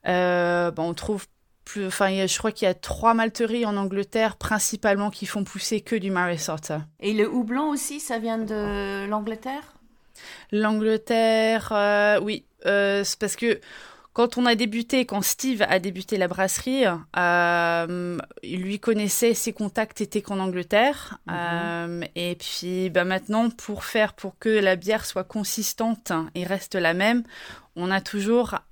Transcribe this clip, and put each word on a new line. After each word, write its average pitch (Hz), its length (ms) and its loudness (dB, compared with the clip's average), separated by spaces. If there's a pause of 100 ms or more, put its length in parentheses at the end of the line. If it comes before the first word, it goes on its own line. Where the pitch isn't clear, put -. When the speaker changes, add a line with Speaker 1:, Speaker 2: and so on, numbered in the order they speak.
Speaker 1:
Euh, 175 640 2
bon, 165 160 -4
on 170 60 -4
trouve 202 320 -4 (380)
plus, 202 220 -6
enfin, 190 240 0
il 190 60 0
y 190 40 0
a, 190 60 2
je 185 120 0
crois 226 120 0
qu'il - 160 -2
y - 20 6
a 185 60 2
trois - 400 2
malteries 226 500 0
en 208 120 0
Angleterre, 202 580 0
principalement, 208 760 0
qui 202 160 -10
font 202 180 -4
pousser 202 360 -4
que - 140 -4
du 196 160 0
Maris 175 380 0
Otter. 156 300 -4 (200)
Speaker 2:
Et 208 140 -2
le 220 180 4
houblon 247 400 0
aussi, 285 300 -4
ça 240 180 -4
vient 226 200 -2
de 202 680 -4
l'Angleterre ? 220 680 -6 (760)
Speaker 1:
L'Angleterre, 220 1200 2
euh, 208 480 4
oui. 208 240 -4 (220)
Euh, 202 380 2
c'est - 140 -4
parce 208 180 -2
que 233 240 2 (520)
quand 240 260 2
on 247 80 4
a 233 80 6
débuté, 233 500 0
quand 202 180 -2
Steve 247 460 0
a 190 100 4
débuté 185 380 -4
la 185 100 2
brasserie, 190 580 0 (340)
euh, 175 1000 2 (240)
il 185 200 -6
lui 196 180 -4
connaissait, 220 540 2
ses - 180 -2
contacts 220 480 -4
étaient 208 220 -2
qu'en 196 160 -6
Angleterre. 190 880 0
Speaker 2:
Mhm. 175 100 -6
Speaker 1:
Euh, 170 640 -4 (140)
et 175 220 -4
puis, 180 540 -4
bah, 180 140 2
maintenant, 208 460 0
pour 214 340 -10
faire, 214 300 0
pour - 240 -12
que - 100 -2
la 196 280 4
bière 208 280 -2
soit 185 200 -4
consistante 220 880 -4 (220)
et 175 100 -4
reste 196 320 -4
la 170 180 2
même, 226 300 2 (520)
on 180 140 -2
a 196 100 2
toujours 214 540 0 (180)